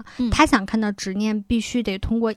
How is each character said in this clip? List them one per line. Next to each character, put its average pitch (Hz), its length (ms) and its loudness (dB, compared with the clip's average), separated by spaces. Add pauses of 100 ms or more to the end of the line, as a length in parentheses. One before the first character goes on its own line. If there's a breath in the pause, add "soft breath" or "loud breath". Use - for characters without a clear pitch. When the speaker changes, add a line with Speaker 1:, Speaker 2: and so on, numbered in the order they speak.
(160 loud breath)
Speaker 1:
嗯。 247 120 -2
Speaker 2:
他 294 160 4
想 233 200 4
看 220 140 0
到 214 120 0
执 196 220 -6
念， 214 280 -2
必 226 180 0
须 240 220 -2
得 196 160 -4
通 226 220 -2
过 226 180 0